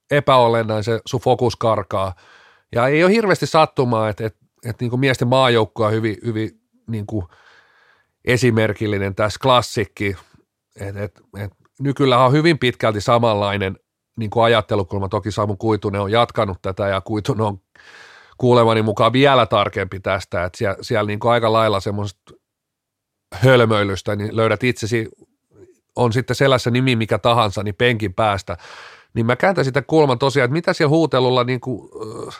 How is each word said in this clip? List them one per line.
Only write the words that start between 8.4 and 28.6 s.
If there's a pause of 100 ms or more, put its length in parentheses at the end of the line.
tässä
klassikki. (640)
Et,
et, (180)
et (280)
nykylähän
on
hyvin
pitkälti
samanlainen (380)
niinku
ajattelukulma.
Toki
Samu
Kuitunen
on
jatkanut
tätä
ja
Kuitunen
on (800)
kuulemani
mukaan
vielä
tarkempi
tästä,
että
sie-,
siellä
niinku
aika
lailla
semmoisesta (1000)
hölmöilystä,
niin
löydät
itsesi, (880)
on
sitten
sellaisessa
nimi
mikä
tahansa,
niin
penkin
päästä. (580)